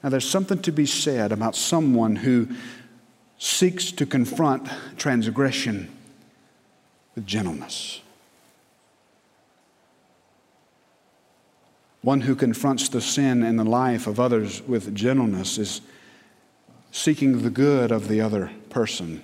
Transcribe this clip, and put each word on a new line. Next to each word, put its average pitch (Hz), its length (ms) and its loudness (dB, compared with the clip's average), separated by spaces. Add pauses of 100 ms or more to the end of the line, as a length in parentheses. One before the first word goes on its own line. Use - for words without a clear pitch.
Now, 139 60 -2
there's 131 200 0
something 190 300 0
to 175 120 -2
be 147 140 2
said 120 460 0
about 110 240 -2
someone 120 640 2
who 120 320 2 (880)
seeks - 540 0
to 143 120 -2
confront 139 640 0 (260)
transgression 113 960 -2 (1300)
with 110 100 -8
gentleness. 95 760 -6 (4000)
One 135 180 4
who 127 140 2
confronts 131 540 0
the 120 120 -2
sin 131 420 2
in 117 140 2
the 110 80 2
life 120 400 2
of 107 140 -2
others 110 480 2
with 107 260 -2
gentleness 107 640 0
is 101 240 -6 (1080)
seeking 135 500 2
the 113 80 0
good 131 420 4
of 104 160 0
the 107 140 2
other 104 300 -2 (180)
person. 87 540 -4